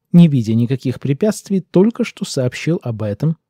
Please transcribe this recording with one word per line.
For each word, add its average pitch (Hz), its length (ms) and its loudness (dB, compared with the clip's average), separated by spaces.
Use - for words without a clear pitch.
не 170 160 8
видя 113 280 0
никаких 120 440 -2
препятствий, 190 640 -2
только 220 420 0
что - 220 -10
сообщил 139 560 -4
об 110 220 -6
этом 123 340 -4